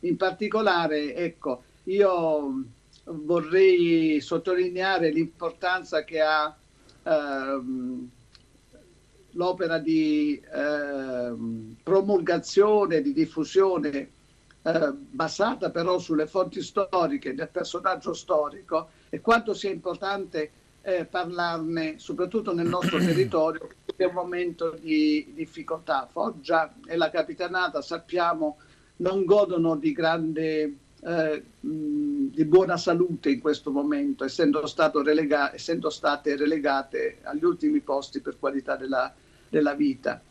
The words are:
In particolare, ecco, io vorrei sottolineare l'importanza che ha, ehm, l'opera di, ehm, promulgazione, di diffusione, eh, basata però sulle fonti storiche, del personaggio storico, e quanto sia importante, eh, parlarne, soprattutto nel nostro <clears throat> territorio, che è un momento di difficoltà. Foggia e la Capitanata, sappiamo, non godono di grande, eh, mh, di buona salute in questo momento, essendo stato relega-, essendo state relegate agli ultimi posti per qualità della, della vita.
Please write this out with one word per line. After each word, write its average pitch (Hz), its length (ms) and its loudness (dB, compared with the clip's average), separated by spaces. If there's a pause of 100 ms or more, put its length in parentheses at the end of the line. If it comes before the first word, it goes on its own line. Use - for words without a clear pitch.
In 170 160 -2
particolare, 180 960 0
ecco, 160 480 -4 (220)
io 165 800 2 (400)
vorrei 165 1160 4
sottolineare 180 920 0
l'importanza 165 920 -2
che 160 160 -4
ha, 156 340 2 (500)
ehm, 131 1040 -2 (1200)
l'opera 175 460 -2
di, 151 600 2 (120)
ehm, 127 1300 -6
promulgazione, 190 1200 2
di 139 100 -2
diffusione, 151 960 0 (520)
eh, 160 300 2
basata 170 800 -4
però 175 280 0
sulle 156 280 0
fonti 185 360 -2
storiche, 170 720 -2
del 156 140 -6
personaggio 170 640 -4
storico, 156 760 -2 (200)
e 160 100 -8
quanto 226 340 2
sia 196 160 -4
importante, 180 800 -6 (300)
eh, 180 240 -2
parlarne, 165 960 -4
soprattutto 180 560 -4
nel 170 140 0
nostro 180 300 0
<clears throat> - 0 -
territorio, 160 680 2 (160)
che - 200 -2
è - 20 4
un 175 80 0
momento 175 680 -4
di 151 540 2
difficoltà. 156 760 -6
Foggia 160 640 -2 (140)
e 165 100 -6
la 160 140 2
Capitanata, 170 720 -2
sappiamo, 165 720 -2 (400)
non 190 280 0
godono 170 520 4
di 151 160 0
grande, 156 840 0 (260)
eh, 160 400 -2 (180)
mh, 147 720 -2
di 151 140 2
buona 175 320 6
salute 170 540 0
in 127 100 0
questo 151 300 -2
momento, 143 540 -2
essendo 147 420 2
stato 156 360 2
relega-, 147 520 2
essendo 165 360 -4
state 143 460 -2
relegate 143 840 0
agli 151 220 -6
ultimi 151 360 2
posti 139 400 -4
per - 180 -10
qualità 139 380 -2
della, 131 360 -2 (360)
della 147 260 2
vita. - 460 -2 (100)